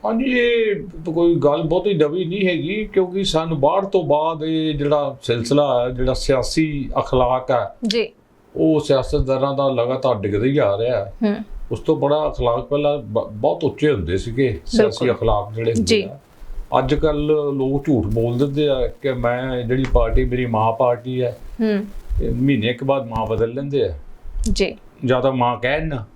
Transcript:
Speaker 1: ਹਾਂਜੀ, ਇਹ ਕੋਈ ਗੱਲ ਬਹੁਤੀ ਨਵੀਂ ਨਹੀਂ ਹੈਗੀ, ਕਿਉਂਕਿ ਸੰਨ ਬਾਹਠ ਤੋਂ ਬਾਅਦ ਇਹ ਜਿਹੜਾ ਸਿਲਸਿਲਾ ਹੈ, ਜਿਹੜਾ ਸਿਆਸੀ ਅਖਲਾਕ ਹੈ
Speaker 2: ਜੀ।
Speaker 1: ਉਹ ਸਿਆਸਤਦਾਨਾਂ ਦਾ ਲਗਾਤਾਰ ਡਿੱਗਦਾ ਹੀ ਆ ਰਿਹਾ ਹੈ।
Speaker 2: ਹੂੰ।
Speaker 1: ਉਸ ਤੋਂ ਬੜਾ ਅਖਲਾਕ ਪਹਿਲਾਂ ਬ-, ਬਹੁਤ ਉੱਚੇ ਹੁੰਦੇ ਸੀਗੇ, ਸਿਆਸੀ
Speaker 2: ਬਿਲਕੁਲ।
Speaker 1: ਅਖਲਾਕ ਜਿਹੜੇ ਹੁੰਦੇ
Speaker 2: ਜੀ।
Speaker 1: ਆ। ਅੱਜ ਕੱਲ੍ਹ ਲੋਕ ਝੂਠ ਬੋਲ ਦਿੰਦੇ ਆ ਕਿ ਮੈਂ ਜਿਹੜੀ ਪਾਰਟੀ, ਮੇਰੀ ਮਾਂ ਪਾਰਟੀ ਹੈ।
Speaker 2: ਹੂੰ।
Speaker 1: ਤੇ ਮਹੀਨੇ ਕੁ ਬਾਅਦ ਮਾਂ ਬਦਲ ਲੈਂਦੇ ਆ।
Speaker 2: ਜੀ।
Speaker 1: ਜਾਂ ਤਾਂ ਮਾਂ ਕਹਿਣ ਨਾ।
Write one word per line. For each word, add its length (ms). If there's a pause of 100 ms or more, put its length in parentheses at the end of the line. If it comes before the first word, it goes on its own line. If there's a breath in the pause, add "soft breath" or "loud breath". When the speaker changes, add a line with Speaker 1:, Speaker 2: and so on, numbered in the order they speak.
Speaker 1:
ਹਾਂਜੀ, 200
ਇਹ 520 (380)
ਕੋਈ 200
ਗੱਲ 280
ਬਹੁਤੀ 320
ਨਵੀਂ 320
ਨਹੀਂ 200
ਹੈਗੀ, 460
ਕਿਉਂਕਿ 320
ਸੰਨ 300
ਬਾਹਠ 300
ਤੋਂ 180
ਬਾਅਦ 420
ਇਹ 300
ਜਿਹੜਾ 480
ਸਿਲਸਿਲਾ 640
ਹੈ, 60
ਜਿਹੜਾ 240
ਸਿਆਸੀ 840
ਅਖਲਾਕ 520
ਹੈ 260 (100)
Speaker 2:
ਜੀ। 220 (480)
Speaker 1:
ਉਹ 240
ਸਿਆਸਤਦਾਨਾਂ 760
ਦਾ 140
ਲਗਾਤਾਰ 460
ਡਿੱਗਦਾ 300
ਹੀ 140
ਆ 200
ਰਿਹਾ 260
ਹੈ। 80 (100)
Speaker 2:
ਹੂੰ। 140 (360)
Speaker 1:
ਉਸ 80
ਤੋਂ 160
ਬੜਾ 320
ਅਖਲਾਕ 320
ਪਹਿਲਾਂ 380
ਬ-, 340
ਬਹੁਤ 320
ਉੱਚੇ 280
ਹੁੰਦੇ 240
ਸੀਗੇ, 500
ਸਿਆਸੀ 380
Speaker 2:
ਬਿਲਕੁਲ। 80
Speaker 1:
ਅਖਲਾਕ 420
ਜਿਹੜੇ 160
ਹੁੰਦੇ 160
Speaker 2:
ਜੀ। 160
Speaker 1:
ਆ। 160 (600)
ਅੱਜ 160
ਕੱਲ੍ਹ 380
ਲੋਕ 540
ਝੂਠ 200
ਬੋਲ 320
ਦਿੰਦੇ 300
ਆ 180
ਕਿ 260
ਮੈਂ 500
ਜਿਹੜੀ 300
ਪਾਰਟੀ, 320
ਮੇਰੀ 220
ਮਾਂ 260
ਪਾਰਟੀ 500
ਹੈ। 160 (220)
Speaker 2:
ਹੂੰ। 260 (340)
Speaker 1:
ਤੇ 80
ਮਹੀਨੇ 440
ਕੁ 140
ਬਾਅਦ 200
ਮਾਂ 200
ਬਦਲ 280
ਲੈਂਦੇ 280
ਆ। 120 (580)
Speaker 2:
ਜੀ। 240 (280)
Speaker 1:
ਜਾਂ 160
ਤਾਂ 120
ਮਾਂ 240
ਕਹਿਣ 320
ਨਾ। 280